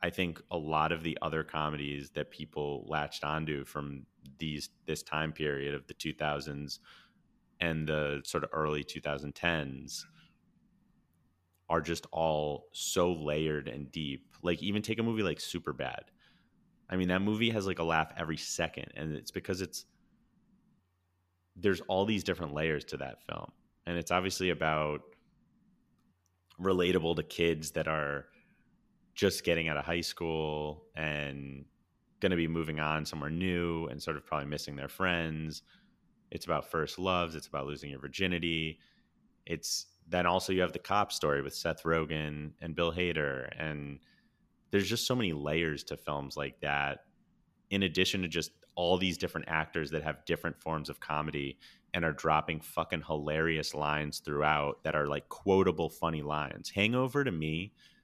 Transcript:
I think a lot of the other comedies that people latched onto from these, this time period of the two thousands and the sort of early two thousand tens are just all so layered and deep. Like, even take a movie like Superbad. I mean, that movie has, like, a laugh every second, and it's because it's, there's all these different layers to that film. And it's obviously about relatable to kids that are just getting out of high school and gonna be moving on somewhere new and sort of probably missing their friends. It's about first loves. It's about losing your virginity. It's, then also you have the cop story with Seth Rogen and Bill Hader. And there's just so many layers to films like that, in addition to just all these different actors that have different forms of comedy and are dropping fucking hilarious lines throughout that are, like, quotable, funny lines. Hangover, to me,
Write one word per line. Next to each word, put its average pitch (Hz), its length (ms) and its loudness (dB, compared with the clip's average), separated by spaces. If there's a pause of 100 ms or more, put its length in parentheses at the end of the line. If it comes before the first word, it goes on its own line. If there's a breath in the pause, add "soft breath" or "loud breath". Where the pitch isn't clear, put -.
I 87 80 2
think 87 320 0 (100)
a 92 60 -2
lot 78 340 4
of 82 120 0
the 82 180 0
other 80 220 0
comedies 73 680 -4
that 73 200 -4
people 73 560 -6
latched 76 360 -4
onto 76 420 -2
from 71 400 -8 (320)
these, 76 320 -6 (160)
this 78 180 -4
time 78 300 -2
period 71 400 -2
of 71 140 -8
the - 60 -14
two 78 200 -6
thousands 73 680 -4 (800 loud breath)
and 80 280 0
the 73 380 0
sort 73 180 -2
of - 100 -6
early 76 300 0
two - 180 -10
thousand 71 340 -4
tens 71 720 -2 (1600 soft breath)
are 82 120 6
just 82 300 -2
all 76 640 2
so - 380 2
layered 76 560 0
and 69 240 -8
deep. 71 520 -6
Like, 87 180 2
even 101 200 0
take 110 180 -2
a 113 40 2
movie 110 200 2
like 80 160 0
Superbad. 67 640 -6 (840 soft breath)
I 92 80 -2
mean, 92 100 4
that 92 160 4
movie 107 280 2
has, 104 140 2
like, 92 140 0
a 82 40 2
laugh 80 320 4
every 80 220 -2
second, - 580 -4
and 78 180 -4
it's - 180 -8
because 92 300 -4
it's, - 240 -8 (1700)
there's 92 260 4
all 98 240 4
these 104 180 2
different 82 300 0
layers 76 320 2
to - 120 -8
that 65 260 -8
film. 50 280 -10 (340)
And 85 120 -2
it's 85 140 -2
obviously 92 380 4
about 78 520 2 (1600)
relatable 90 560 4
to 78 80 -2
kids 80 480 2
that 78 160 0
are 71 400 0 (840 soft breath)
just - 300 4
getting 82 240 4
out 76 100 0
of 71 80 -2
high 85 160 0
school 78 920 -2
and 71 720 -4 (540)
gonna 92 160 4
be 82 120 4
moving 80 320 0
on 76 260 2
somewhere 76 240 -6
new 85 580 0
and 69 140 -8
sort 78 160 -4
of 69 80 -12
probably 71 220 -2
missing 73 280 -6
their 69 140 -6
friends. 82 760 -2 (680 soft breath)
It's - 140 -10
about 78 240 -2
first 78 300 -2
loves. 90 360 0
It's 73 120 -10
about 69 200 -4
losing 71 240 -8
your 67 80 -10
virginity. 82 800 -2 (680 soft breath)
It's, - 420 -4 (200)
then 87 200 4
also 92 260 4
you 92 80 4
have 82 120 2
the 85 60 -6
cop 101 320 2
story 71 300 2
with 69 140 -6
Seth - 280 -2
Rogen 76 760 0
and 80 140 -6
Bill 85 180 2
Hader. 78 640 0
And 71 420 -6 (720 soft breath)
there's 98 180 2
just 117 180 0
so 127 80 2
many 104 180 2
layers 76 520 0
to 80 120 -8
films 71 400 -6
like 69 240 -6
that, 71 440 0 (640)
in 98 140 2
addition 92 400 2
to 87 40 -2
just 80 240 -2 (240)
all 87 220 4
these 90 200 2
different - 320 -4
actors 80 420 0
that 76 120 -2
have 78 220 -4
different 82 360 -2
forms 78 280 -4
of 73 100 -10
comedy 73 600 -4 (340 loud breath)
and 85 120 0
are 80 80 2
dropping 78 460 2
fucking 80 440 -4
hilarious 78 720 0
lines 76 460 0
throughout 73 640 2
that 78 120 -2
are, 73 120 2
like, 73 220 -2
quotable, 90 600 4
funny 80 320 -2
lines. 73 480 -4
Hangover, 123 540 2
to 127 80 0
me, 80 420 -2 (300 soft breath)